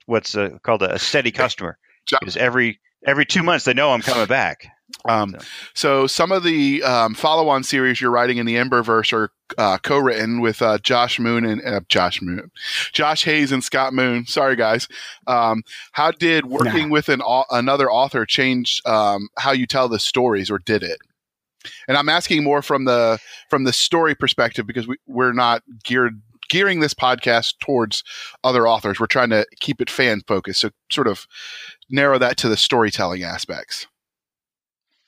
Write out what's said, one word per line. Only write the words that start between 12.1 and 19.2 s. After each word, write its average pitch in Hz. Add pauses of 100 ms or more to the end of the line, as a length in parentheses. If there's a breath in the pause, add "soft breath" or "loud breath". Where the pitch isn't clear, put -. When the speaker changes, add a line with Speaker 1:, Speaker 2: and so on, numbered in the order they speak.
Speaker 2:
Moon, 90 (420 loud breath)
Josh 151
Hayes 151
and 127
Scott 131
Moon. 123
Sorry, 135
guys. 117 (400 loud breath)
Um, 117 (300 loud breath)
how 151
did 165
working 131
Speaker 3:
Nah. 151
Speaker 2:
with 151
an 131
au-, 127
another 131
author 123
change, 127
um, 104